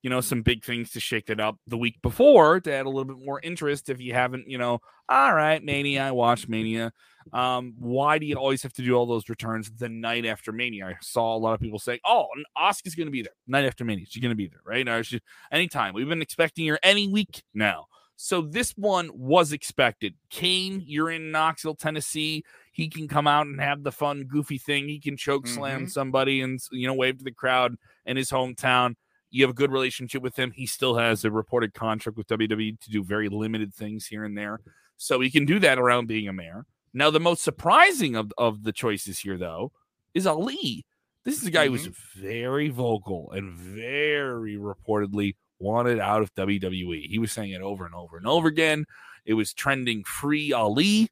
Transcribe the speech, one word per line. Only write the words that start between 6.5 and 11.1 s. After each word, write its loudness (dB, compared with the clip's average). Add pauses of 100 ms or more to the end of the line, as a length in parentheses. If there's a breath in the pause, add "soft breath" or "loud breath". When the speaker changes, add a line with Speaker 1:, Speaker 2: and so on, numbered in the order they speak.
Speaker 1:
Um, -2
why 2
do -4
you -2
always 0
have -10
to -8
do 4
all 4
those -2
returns -6
the -8
night -4
after -6
Mania? -6
I -8
saw -2